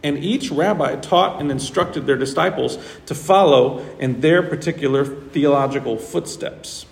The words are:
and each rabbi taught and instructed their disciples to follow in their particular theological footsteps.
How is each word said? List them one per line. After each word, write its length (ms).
and 220
each 300
rabbi 420
taught 460
and 100
instructed 560
their 100
disciples 640
to 60
follow 720
in 220
their 200
particular 640
theological 920
footsteps. 960